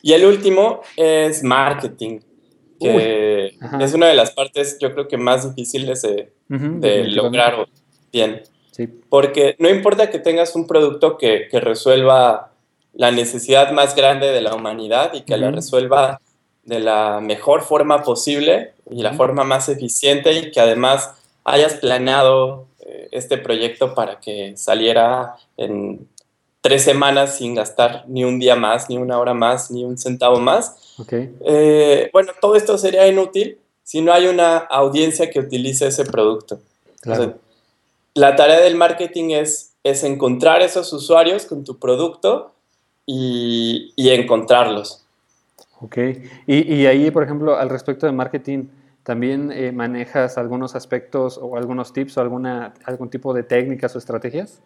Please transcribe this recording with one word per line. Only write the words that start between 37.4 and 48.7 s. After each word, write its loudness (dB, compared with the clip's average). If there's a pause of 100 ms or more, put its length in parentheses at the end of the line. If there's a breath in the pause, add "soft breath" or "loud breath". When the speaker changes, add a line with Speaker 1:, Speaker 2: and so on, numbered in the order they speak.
Speaker 1:
la 6
tarea 6
del 4
marketing 0
es, -4 (120)
es -2
encontrar 2
esos -2
usuarios 2
con -12
tu -16
producto -2 (540)
y, -4
y 4
encontrarlos. 0 (760)
Speaker 2:
Ok. -12 (480 loud breath)
Y, 2
y 4
ahí, 4
por 0
ejemplo, -2
al -2
respecto -6
de 0
marketing, -6 (380 soft breath)